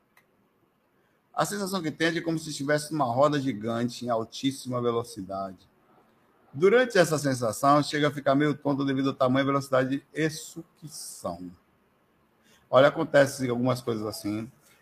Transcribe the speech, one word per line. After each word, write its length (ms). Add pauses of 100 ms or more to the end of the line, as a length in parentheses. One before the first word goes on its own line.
(1400)
A 80
sensação 380
que 80
tenho 180
é 40
de 80
como 180
se 100
estivesse 420
numa 140
roda 340
gigante 640
em 60
altíssima 720
velocidade. 880 (840)
Durante 460
essa 220
sensação, 640
chega 240
a 40
ficar 220
meio 220
tonto 280
devido 260
ao 40
tamanho, 320
velocidade 680
e 200
sucção. 1200 (1160)
Olha, 200
acontece 600
algumas 360
coisas 240
assim. 440 (300)